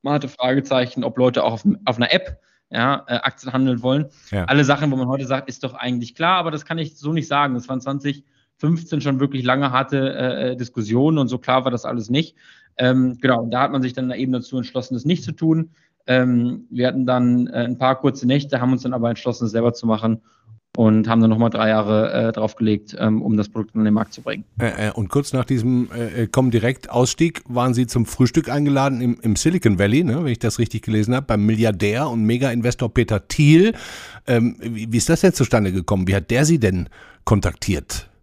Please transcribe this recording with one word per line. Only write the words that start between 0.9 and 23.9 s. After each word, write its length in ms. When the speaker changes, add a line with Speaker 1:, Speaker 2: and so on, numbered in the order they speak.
Speaker 1:
ob 120
Leute 280
auch 80
auf, 120
auf 120
einer 160
App, 280
ja, 360
äh, 80
Aktien 380
handeln 300
wollen. 240
Speaker 2:
Ja. 140
Speaker 1:
Alle 180
Sachen, 260
wo 60
man 100
heute 200
sagt, 220
ist 140
doch 120
eigentlich 420
klar, 220
aber 120
das 140
kann 140
ich 180
so 160
nicht 160
sagen. 260
Das 140
waren 120
zwanzig 440
fünfzehn 440
schon 200
wirklich 240
lange 260
harte, 420
äh, 380
äh, 60
Diskussionen 600
und 100
so 100
klar 240
war 80
das 140
alles 260
nicht. 240
Ähm, 420
genau, 240
und 80
da 100
hat 80
man 100
sich 120
dann 180
eben 220
dazu 240
entschlossen, 380
das 100
nicht 180
zu 80
tun. 400
Ähm, 640
wir 160
hatten 180
dann, 440
äh, 160
ein 140
paar 200
kurze 300
Nächte, 320
haben 100
uns 120
dann 100
aber 180
entschlossen, 360
es 40
selber 240
zu 140
machen 320
und 320
haben 120
dann 100
nochmal 200
drei 180
Jahre, 440
äh, 200
draufgelegt, 640
ähm, 260
um 140
das 120
Produkt 260
an 100
den 80